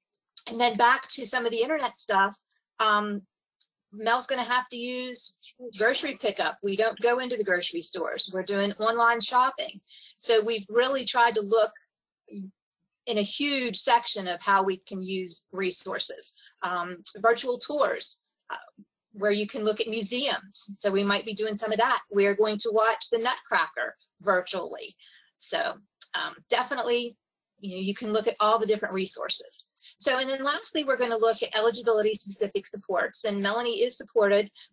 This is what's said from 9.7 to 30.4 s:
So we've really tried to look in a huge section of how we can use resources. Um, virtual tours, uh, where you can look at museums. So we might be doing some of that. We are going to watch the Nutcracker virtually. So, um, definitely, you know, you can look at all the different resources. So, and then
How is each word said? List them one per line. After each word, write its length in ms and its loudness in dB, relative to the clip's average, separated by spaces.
So 240 4
we've 260 -2
really 340 2
tried 320 4
to 60 2
look 300 2
in 880 -8
a 60 2
huge 540 0
section 500 2
of 140 -2
how 220 4
we 140 0
can 240 -12
use 500 -6
resources. 840 -6
Um, 360 -6
virtual 400 2
tours, 600 -2
uh, 60 -8
where 180 0
you 160 2
can 160 -6
look 160 2
at 80 -2
museums. 840 -4
So 180 -2
we 120 2
might 220 0
be 80 -6
doing 220 -4
some 160 -4
of 60 2
that. 240 2
We 140 4
are 100 4
going 240 2
to 120 0
watch 380 2
the 80 2
Nutcracker 800 -2
virtually. 760 -2
So, 380 -4
um, 220 -6
definitely, 680 0
you 160 -10
know, 60 -6
you 140 -2
can 160 -6
look 160 2
at 120 0
all 200 6
the 60 0
different 280 0
resources. 760 -6
So, 200 0
and 120 0
then 140 -4